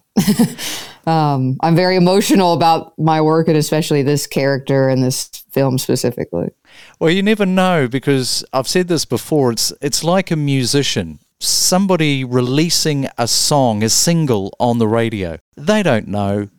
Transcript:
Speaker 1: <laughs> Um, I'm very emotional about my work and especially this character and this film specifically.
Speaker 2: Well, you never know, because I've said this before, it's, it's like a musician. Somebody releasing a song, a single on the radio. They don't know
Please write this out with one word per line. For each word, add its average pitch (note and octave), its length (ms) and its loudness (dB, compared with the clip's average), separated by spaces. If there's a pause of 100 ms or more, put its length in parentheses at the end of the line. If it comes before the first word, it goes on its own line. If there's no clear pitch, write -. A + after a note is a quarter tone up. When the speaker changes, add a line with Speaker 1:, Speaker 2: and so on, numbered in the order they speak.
(160)
Speaker 1:
<laughs> - 800 0 (100)
Um, C#3+ 540 2
I'm E3 160 4
very F#3 200 2
emotional F#3 560 4
about E3 460 0
my D#3 220 2
work D#3+ 280 2
and D#3 80 4
especially D3+ 460 0
this C#3+ 240 0
character C3+ 640 0
and C3 140 0
this B2+ 280 -4 (220)
film C3 260 0
specifically. - 680 -4 (500)
Speaker 2:
Well, D#3+ 120 2
you F#3+ 120 0
never G#3 240 2
know, F#3 400 2
because C3 680 -2
I've C3 160 -2
said F3+ 200 0
this E3+ 160 -2
before, B2+ 480 -2
it's, - 280 -4
it's C#3 220 -4
like F3+ 280 0
a E3+ 60 0
musician. C3 840 -2 (180)
Somebody D#3+ 840 0
releasing C#3 840 0 (100)
a A#2+ 100 -2
song, B2 540 0
a A2 80 0
single C3+ 680 0
on A#2+ 200 0
the A2 100 2
radio. G#2+ 500 -2 (160)
They G3+ 280 0
don't B2+ 260 0
know G2+ 400 -2 (100)